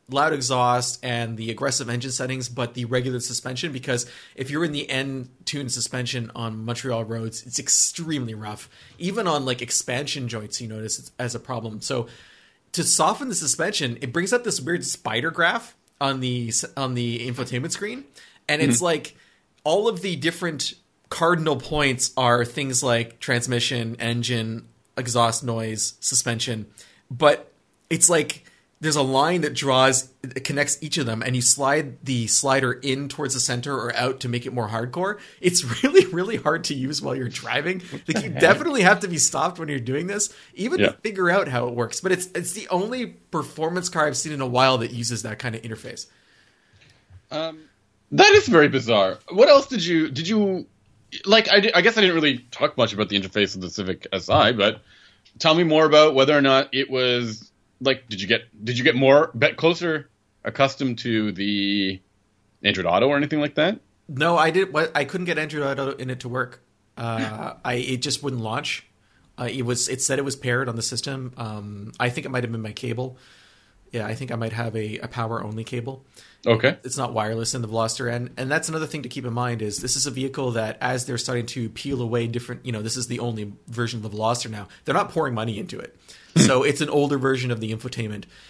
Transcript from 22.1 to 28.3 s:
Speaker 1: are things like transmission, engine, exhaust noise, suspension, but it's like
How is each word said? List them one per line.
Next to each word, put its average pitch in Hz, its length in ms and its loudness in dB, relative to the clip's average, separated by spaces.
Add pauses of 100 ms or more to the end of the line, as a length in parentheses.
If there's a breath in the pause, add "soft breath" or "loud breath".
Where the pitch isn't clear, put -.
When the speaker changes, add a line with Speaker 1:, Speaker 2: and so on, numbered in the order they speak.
Speaker 1:
are 120 280 4
things 131 360 -2
like 117 380 0
transmission, 120 800 -2
engine, 117 680 -2 (300)
exhaust 117 460 2
noise, 113 560 -4
suspension, 113 640 -2 (440 soft breath)
but 147 400 4 (400)
it's 165 180 4
like 156 360 2 (360 soft breath)